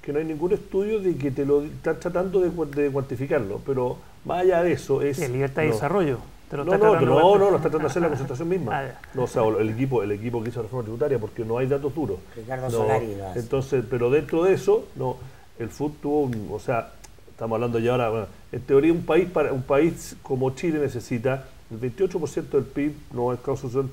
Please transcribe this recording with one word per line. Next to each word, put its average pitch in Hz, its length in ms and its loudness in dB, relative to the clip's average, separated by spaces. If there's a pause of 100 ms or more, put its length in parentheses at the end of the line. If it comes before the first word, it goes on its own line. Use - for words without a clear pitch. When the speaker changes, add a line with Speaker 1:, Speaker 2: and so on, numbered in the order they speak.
Speaker 1:
que - 120 -8
no 143 80 0
hay 160 40 -2
ningún 160 280 -2
estudio 208 480 -2
de 185 160 0
que 147 140 -2
te 139 140 -2
lo 143 180 4
están 156 360 -4
tratando 180 420 0
de 175 100 2
cua-, 160 200 -4
de 143 200 0
cuantificarlo, 131 760 -2
pero 127 320 -2 (260)
más 175 180 -2
allá 180 200 4
de 175 100 2
eso 135 300 0
es 139 140 0
Speaker 2:
Sí, 147 120 -2
libertad 135 340 -2
de 156 60 2
Speaker 1:
no. 113 60 2
Speaker 2:
desarrollo, 143 440 0 (300)
te - 80 -8
lo 143 80 -4
Speaker 1:
No, 170 80 2
Speaker 2:
está 202 140 6
Speaker 1:
no, 214 60 8
Speaker 2:
tratando 131 180 4
Speaker 1:
no, 127 60 6
Speaker 2:
de 151 60 8
Speaker 1:
no, 175 60 10
Speaker 2:
cuantificar. 202 220 8
Speaker 1:
lo 180 60 6
está 151 60 2
tratando 156 160 2
de 156 120 0
hacer 175 120 0
la 170 60 4
concentración 135 400 -4
misma. 165 300 -2
Speaker 2:
Ah, 139 80 -6
ya. 123 140 -12 (140)
Speaker 1:
No, 127 100 0
o - 20 -2
sea, 123 160 2
el 110 280 4
equipo, 123 340 0
el 104 80 -2
equipo 117 300 -4
que 110 80 -6
hizo 120 100 -8
la - 40 -4
reforma 120 200 -6
tributaria, 120 340 -2
porque 107 260 -6
no 113 140 -2
hay 131 80 0
datos 139 260 -2
duros. 110 260 -4 (180)
Speaker 3:
Ricardo 123 260 -8
Speaker 1:
No, 127 80 -4
Speaker 3:
Solari 110 460 0
lo 98 100 -8
hace. 95 140 -6
Speaker 1:
entonces, 131 500 -2
pero 120 180 0
dentro 156 360 2
de 190 100 6
eso, 214 400 2
no, 127 220 -6 (420)
el 113 100 -6
fut 147 320 -6
tuvo 147 220 0
un, 113 300 -4
o 104 80 -6
sea, 117 320 -4 (360)
estamos 113 280 -4
hablando 117 240 0
ya 117 100 2
ahora, 123 180 2
bueno, 110 180 -2 (260)
en 123 80 -6
teoría 143 320 4
un 165 120 0
país 175 240 4
para, 143 240 0
un 131 100 -2
país 156 600 0
como 131 320 -2
Chile 160 240 -2
necesita 127 680 -4 (220)
el 113 80 -10
veintiocho 175 400 -2
por 151 100 -4
ciento 147 300 -4
del 123 80 -2
pib, 143 280 -4 (180)
no 120 200 0
es 120 80 -4
causa 139 260 -4 (260)